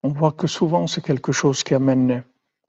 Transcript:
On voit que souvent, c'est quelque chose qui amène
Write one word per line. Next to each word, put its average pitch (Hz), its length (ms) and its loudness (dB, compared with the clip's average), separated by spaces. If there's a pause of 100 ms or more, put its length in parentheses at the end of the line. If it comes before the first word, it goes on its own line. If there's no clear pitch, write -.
On 135 60 -2
voit 147 220 2
que 156 160 -4
souvent, 170 400 0
c'est - 160 -6
quelque 139 300 -2
chose 135 300 0
qui - 100 0
amène 127 500 2 (460)